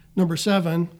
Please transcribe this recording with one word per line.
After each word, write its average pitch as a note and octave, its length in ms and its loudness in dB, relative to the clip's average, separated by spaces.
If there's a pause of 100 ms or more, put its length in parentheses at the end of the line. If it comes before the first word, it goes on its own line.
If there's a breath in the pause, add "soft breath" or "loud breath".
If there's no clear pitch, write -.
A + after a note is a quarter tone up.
(140 soft breath)
number F3 220 0
seven, F3 520 0 (120)